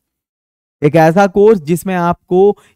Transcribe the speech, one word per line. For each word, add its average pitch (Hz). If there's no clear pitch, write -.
एक 147
ऐसा 165
कोर्स 202
जिसमें 175
आपको 180